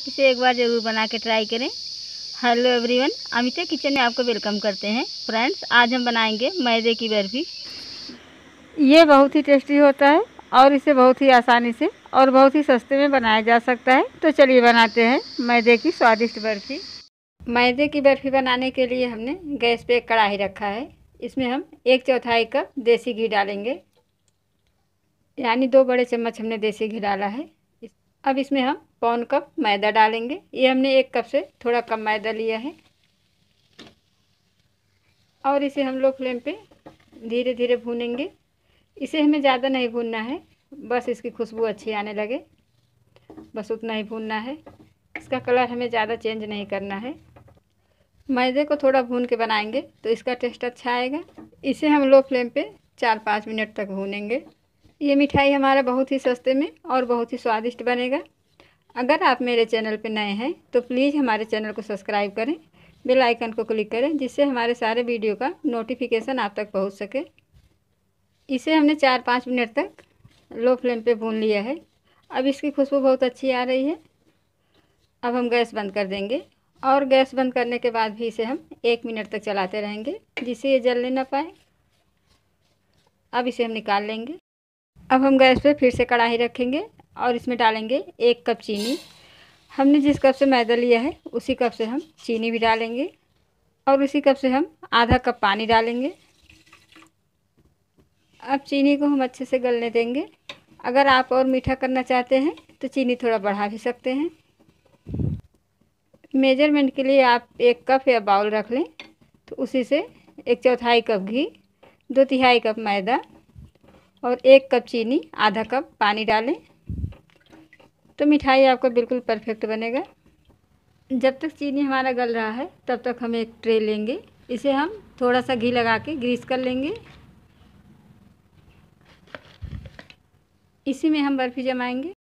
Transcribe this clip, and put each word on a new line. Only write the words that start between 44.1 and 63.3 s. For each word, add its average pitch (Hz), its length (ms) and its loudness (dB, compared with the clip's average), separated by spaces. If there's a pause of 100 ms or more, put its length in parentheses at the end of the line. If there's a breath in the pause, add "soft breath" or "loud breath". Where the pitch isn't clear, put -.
है। 269 180 -10 (560)
इसका 294 260 -8
कलर 247 280 0
हमें 240 200 -6
ज़्यादा 226 280 -2
चेंज 220 280 -6
नहीं 208 220 -10
करना 196 300 -8
है। 247 180 -10 (1120)
मैदे 254 360 0
को 294 120 -2
थोड़ा 269 260 0
भून 247 220 -4
के 247 120 -2
बनाएंगे 220 440 -2 (220)
तो 220 80 -2
इसका 233 260 -4
टेस्ट 240 280 -8
अच्छा 247 280 -6
आएगा। 254 280 -4 (440)
इसे 277 240 -2
हम 294 160 4
लो 269 180 8
फ्लेम 247 260 -2
पे 285 160 -4 (340)
चार 226 200 0
पाँच 214 300 -4
मिनट 220 260 -6
तक 202 140 -6
भूनेंगे। 202 540 -6 (580)
ये 285 140 2
मिठाई 277 380 2
हमारा 269 300 2
बहुत 262 300 -2
ही 269 60 -2
सस्ते 254 360 -2
में 294 160 -2 (160)
और 262 180 -2
बहुत 240 280 -4
ही 247 60 -6
स्वादिष्ट 233 440 -4
बनेगा। 247 380 -2 (760 soft breath)
अगर 277 260 0
आप 269 200 2
मेरे 240 240 0
चैनल 220 300 -2
पे 214 120 -8
नए 214 240 -4
हैं 240 200 -4 (200)
तो 240 100 -20
प्लीज़ 269 340 -2
हमारे 220 300 -2
चैनल 214 260 -6
को 220 100 -12
सब्सक्राइब 202 500 -6
करें, 233 220 -4 (500 soft breath)
बेल 254 180 2
आइकन 233 300 -2